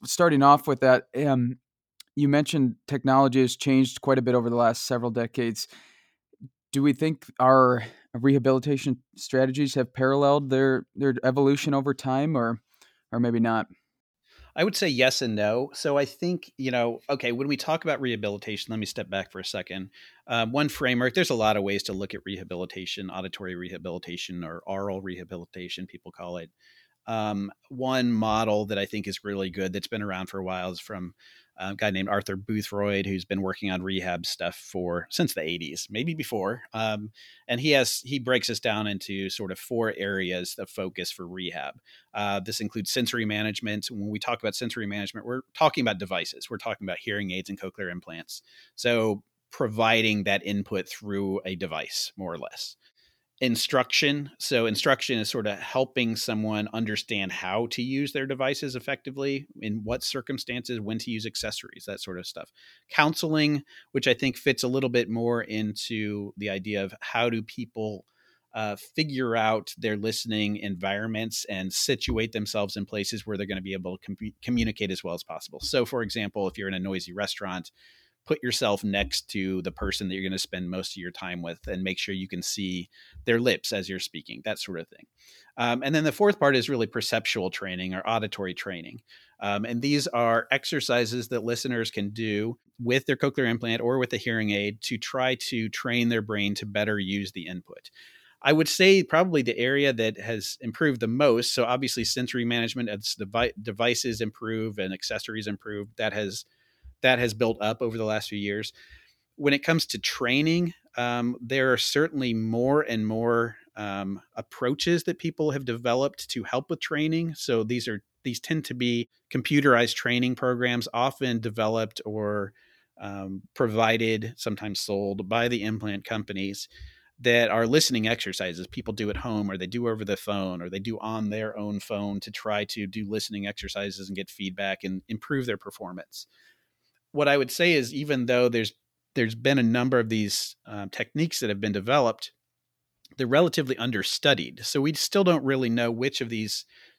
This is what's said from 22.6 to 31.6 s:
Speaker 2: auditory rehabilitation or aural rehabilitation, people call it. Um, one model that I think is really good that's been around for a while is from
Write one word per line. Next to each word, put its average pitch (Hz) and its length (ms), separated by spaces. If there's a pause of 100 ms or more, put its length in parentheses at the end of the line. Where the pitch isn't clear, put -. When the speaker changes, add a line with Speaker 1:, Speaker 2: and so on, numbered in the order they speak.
Speaker 2:
auditory 92 460
rehabilitation 87 880
or 82 240
aural 98 340
rehabilitation, 90 840
people 87 240
call 87 280
it. 82 120 (560)
Um, 107 460 (180)
one 127 420
model 107 540
that 101 120
I 98 60
think 104 220
is 98 180
really 98 240
good 92 240
that's 98 140
been 107 160
around 95 240
for 98 120
a 95 60
while 92 280
is 85 80
from 90 340 (460)